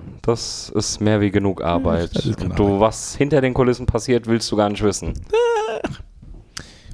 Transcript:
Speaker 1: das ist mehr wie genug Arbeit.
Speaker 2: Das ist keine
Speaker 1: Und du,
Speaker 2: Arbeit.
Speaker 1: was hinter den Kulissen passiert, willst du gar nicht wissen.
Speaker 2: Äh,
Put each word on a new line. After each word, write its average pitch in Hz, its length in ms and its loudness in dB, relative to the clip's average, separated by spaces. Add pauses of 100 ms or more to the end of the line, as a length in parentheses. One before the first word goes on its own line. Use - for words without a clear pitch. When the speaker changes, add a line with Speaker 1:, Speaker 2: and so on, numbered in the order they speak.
(220)
Speaker 1:
das - 480 -2
ist - 320 -4
mehr 107 180 4
wie 101 120 2
genug 98 300 0
Arbeit. 85 540 0
Speaker 2:
Das - 100 0
ist - 120 -2
keine 87 140 -4
Speaker 1:
Und 87 80 0
du, 104 80 6
Speaker 2:
Arbeit. 98 120 4
Speaker 1:
was - 360 0
hinter 143 260 2
den 127 120 2
Kulissen 123 320 2
passiert, 113 420 0
willst 113 220 0
du 107 60 -4
gar 104 140 4
nicht 101 140 -4
wissen. 95 260 0
Speaker 2:
Äh, 453 800 -2 (1080)